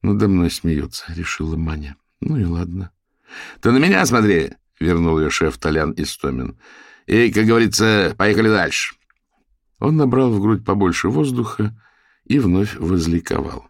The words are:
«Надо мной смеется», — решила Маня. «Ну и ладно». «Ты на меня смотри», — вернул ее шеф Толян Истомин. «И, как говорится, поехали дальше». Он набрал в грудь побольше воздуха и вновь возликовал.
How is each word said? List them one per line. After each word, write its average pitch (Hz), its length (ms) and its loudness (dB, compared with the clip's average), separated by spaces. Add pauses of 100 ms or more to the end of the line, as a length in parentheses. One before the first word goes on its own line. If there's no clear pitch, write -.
«Надо 104 280 0
мной 87 240 2
смеется», — 76 560 -6
решила 80 480 -8
Маня. 78 400 -6 (240)
«Ну 156 160 -4
и 107 80 0
ладно». 87 480 -6 (680)
«Ты 117 120 2
на 127 60 6
меня 185 280 4
смотри», — 104 460 2 (260)
вернул 82 400 2
ее 78 100 0
шеф 78 300 -2
Толян 78 380 -2
Истомин. 67 600 -6 (500)
«И, 113 260 2
как 107 140 2
говорится, 110 680 2
поехали 107 320 2
дальше». 92 460 -2 (840)
Он 156 160 0
набрал 131 340 2
в 104 100 0
грудь 107 240 0
побольше 98 440 0
воздуха 120 680 -2 (500)
и 131 120 0
вновь 101 380 0
возликовал. 82 920 -2